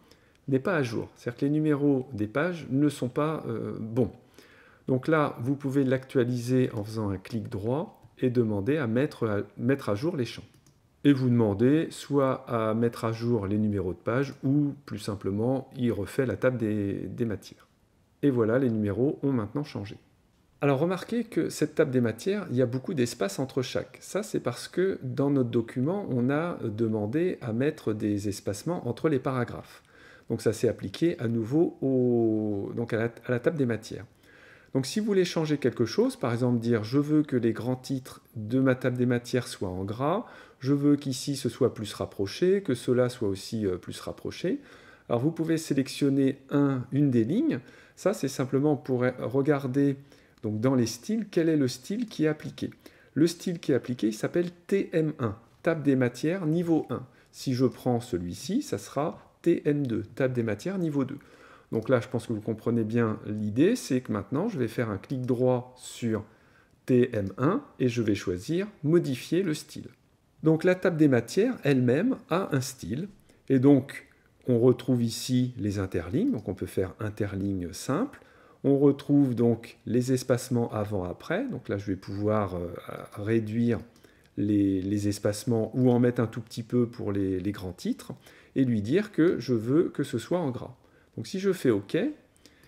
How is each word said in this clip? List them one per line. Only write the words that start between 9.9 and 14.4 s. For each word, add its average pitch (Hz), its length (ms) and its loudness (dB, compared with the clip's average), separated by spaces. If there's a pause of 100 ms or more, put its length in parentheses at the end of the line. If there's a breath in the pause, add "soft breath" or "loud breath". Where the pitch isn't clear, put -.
à 104 40 0
jour 151 220 -2
les 127 80 -2
champs. - 220 -10 (580)
Et 143 80 8
vous 127 160 2
demandez 120 600 4
soit 135 580 -2
à 110 240 0
mettre 117 320 0
à 113 80 0
jour 113 340 0
les 104 120 0
numéros 101 340 0
de - 60 -14
page 131 340 -2 (100)